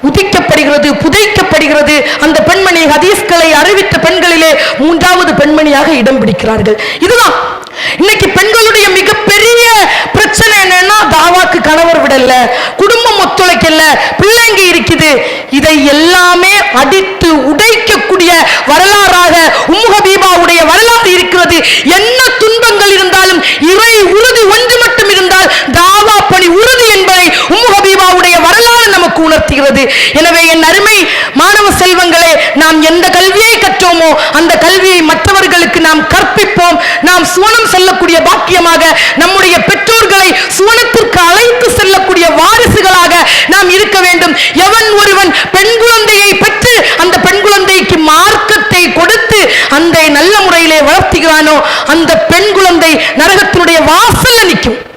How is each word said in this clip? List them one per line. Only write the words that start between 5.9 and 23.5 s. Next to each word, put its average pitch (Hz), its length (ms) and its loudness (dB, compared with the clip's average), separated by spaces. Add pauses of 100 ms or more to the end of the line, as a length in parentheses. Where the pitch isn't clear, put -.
பிடிக்கிறார்கள். 214 520 -2 (200)
இதுதான் - 580 -2 (400)
இன்னைக்கு 415 320 0
பெண்களுடைய 427 600 0
மிகப்பெரிய 427 840 0 (420)
பிரச்சனை. 427 440 0
என்னன்னா, 392 560 0
தாவாக்கு 349 480 0
கணவர் 320 460 0
விடல, 262 260 0 (440)
குடும்பம் 466 420 0
ஒத்துழைக்கல, 339 640 0 (400)
பிள்ளைங்க 440 360 0
இருக்குது. 339 640 0 (300)
இதை 285 340 0
எல்லாமே 359 760 2 (120)
அடித்து 339 600 0
உடைக்கக்கூடிய 370 1000 0 (360)
வரலாறாக 359 680 2 (320)
உம்மு 392 180 0 (120)
ஹபீபாவுடைய 359 680 2
வரலாறு 440 460 2
இருக்கிறது. 359 440 0 (280)
என்ன 427 400 0 (160)
துன்பங்கள் 427 520 0
இருந்தாலும், 381 520 0 (160)